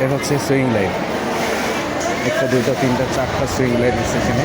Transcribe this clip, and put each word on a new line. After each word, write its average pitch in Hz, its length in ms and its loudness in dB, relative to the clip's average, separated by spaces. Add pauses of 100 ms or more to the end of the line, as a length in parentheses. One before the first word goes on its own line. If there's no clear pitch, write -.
এ 131 40 0
হচ্ছে 139 300 0 (100)
সুইং 131 260 2
লাইন, 98 160 2 (1400)
একটা, 131 220 0
দুইটা, 123 340 2
তিনটা, 127 220 2 (120)
চারটা 131 320 -2 (100)
সুইং 131 120 2
লাইন 120 140 2
আছে 117 340 0
এখানে। 120 280 2